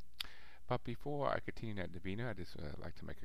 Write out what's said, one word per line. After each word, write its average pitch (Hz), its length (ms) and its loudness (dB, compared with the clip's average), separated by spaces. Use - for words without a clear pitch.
But 123 160 4
before 143 420 2
I - 140 6
continue - 340 0
that 87 180 0
novena, 98 360 0
I'd 98 80 0
just, 87 180 -2
uh, - 260 -2
like - 180 -2
to 82 60 -2
make - 200 -2